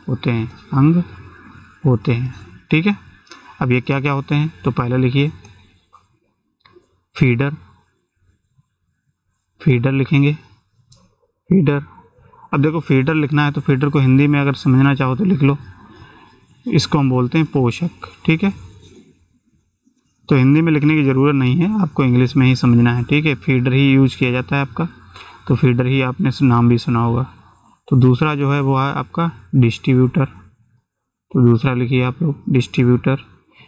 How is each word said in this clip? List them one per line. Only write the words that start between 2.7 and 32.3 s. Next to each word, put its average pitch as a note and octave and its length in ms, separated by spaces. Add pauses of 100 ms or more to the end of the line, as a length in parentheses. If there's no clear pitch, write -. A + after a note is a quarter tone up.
ठीक D#3+ 160
है। G3+ 100 (640)
अब B2+ 120
ये B2 80
क्या C#3 200
क्या C#3+ 120
होते C#3 220
हैं, D3+ 180 (120)
तो C#3 60
पहले B2 280
लिखिए C3+ 320 (1900)
feeder, C3+ 380 (2000)
feeder B2+ 320
लिखेंगे, C#3 400 (1200)
feeder। D3 320 (720)
अब D3 100
देखो D#3 180
feeder C#3 340
लिखना D3 300
है C#3+ 80
तो D3 80
feeder C#3 280
को D3 100
हिंदी C3+ 280
में C#3+ 140
अगर C#3 140
समझना C3+ 400
चाहो C3 220
तो G#3 80
लिख F3+ 180
लो, C#3+ 140 (1080)
इसको E3 320
हम C3+ 120
बोलते B2+ 280
हैं D#3 80
पोषक, C3+ 440 (340)
ठीक E3 200
है। G3 80 (1800)
तो D3 80
हिंदी C3+ 260
में E3 100
लिखने D3 220
की D#3 100
ज़रूरत C3+ 300
नहीं C3 220
है, G3+ 240
आपको D#3 240
इंग्लिश B2 320
में C3 100
ही B2+ 100
समझना A#2+ 380
है, A#2+ 100
ठीक D3+ 220
है। C#3+ 100
Feeder B2+ 360
ही C3+ 200
यूज़ C3+ 260
किया B2+ 140
जाता B2+ 240
है C#3 60
आपका, E3 240 (600)
तो C3 80
feeder B2 300
ही C3+ 160
आपने B2+ 280 (120)
नाम A#2+ 260
भी A#2+ 100
सुना A#2 220
होगा। A#2+ 220 (640)
तो C3+ 100
दूसरा B2+ 360
जो C#3+ 180
है C#3+ 80
वो C3+ 180
है C#3 160
आपका E3 360 (260)
distributor, B2+ 680
तो - 1200
दूसरा A#2+ 320
लिखिए B2+ 280
आप B2+ 200
लोग C#3+ 280